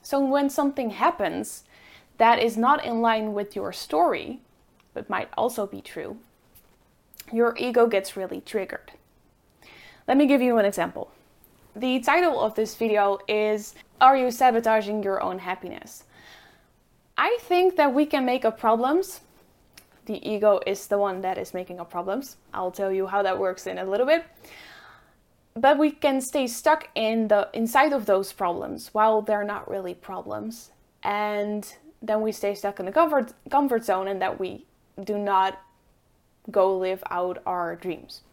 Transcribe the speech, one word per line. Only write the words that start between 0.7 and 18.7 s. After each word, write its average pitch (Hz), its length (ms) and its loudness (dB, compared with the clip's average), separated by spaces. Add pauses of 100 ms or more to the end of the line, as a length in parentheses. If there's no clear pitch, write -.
happens 214 760 -2 (520)
that 233 220 6
is 220 180 0
not 254 260 2
in 233 180 -4
line 220 340 0
with 202 200 -6
your 196 160 -6
story, 277 680 -2 (520)
but - 160 -10
might - 280 -6
also 226 280 -2
be 196 160 -14
true, - 360 -12 (1120)
your 233 260 0
ego 240 300 4
gets 196 300 -2
really 185 240 -8
triggered. - 500 -8 (1160)
Let 262 100 4
me 294 80 6
give 269 160 4
you 247 160 2
an 202 80 4
example. 180 460 -4 (640)
The 254 240 0
title 311 400 2
of 214 160 -2
this 220 200 -4
video 208 520 2
is, 214 480 -2 (260)
"Are 269 160 8
You 254 140 0
Sabotaging 220 720 2
Your 196 180 -2
Own 185 180 -4
Happiness?" - 640 -12 (1120)
I 453 240 2
think 370 340 4
that 285 180 4
we 294 120 4
can 277 200 0
make 254 180 0
up 226 140 0
problems. 247 640 0 (840)